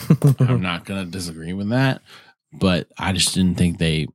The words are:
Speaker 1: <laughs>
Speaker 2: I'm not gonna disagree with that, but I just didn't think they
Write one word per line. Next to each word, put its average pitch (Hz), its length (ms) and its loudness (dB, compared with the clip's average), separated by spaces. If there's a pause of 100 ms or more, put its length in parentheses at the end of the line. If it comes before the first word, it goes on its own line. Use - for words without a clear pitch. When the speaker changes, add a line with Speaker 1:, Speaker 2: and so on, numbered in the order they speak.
Speaker 1:
<laughs> 143 320 4
Speaker 2:
I'm 123 200 2
not 87 240 -4
gonna 98 220 -6
disagree 85 480 -10
with 101 160 -4
that, 131 320 0 (500)
but 90 360 0 (100)
I 90 140 -2
just 90 220 0
didn't 90 220 2
think 87 220 2
they 78 360 0